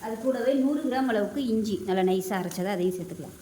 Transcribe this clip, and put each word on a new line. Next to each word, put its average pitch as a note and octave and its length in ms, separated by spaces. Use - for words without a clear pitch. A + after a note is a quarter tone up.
அது A3+ 100
கூடவே B3+ 260
நூறு C#4+ 260
கிராம் C4 260
அளவுக்கு G#3 280
இஞ்சி G#3+ 220
நல்லா F#3+ 240
நைஸா F#3+ 300
அரைச்சதை F3+ 340
அதையும் F3+ 220
சேர்த்துக்கலாம். E3 440